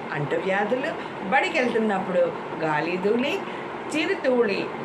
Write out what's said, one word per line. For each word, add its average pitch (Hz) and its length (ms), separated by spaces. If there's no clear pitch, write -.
అంటువ్యాధులు, 190 1160
బడికెళ్తున్నప్పుడు 214 1040
గాలి 156 320
ధూళి, 240 420
చిరుతూళి 247 680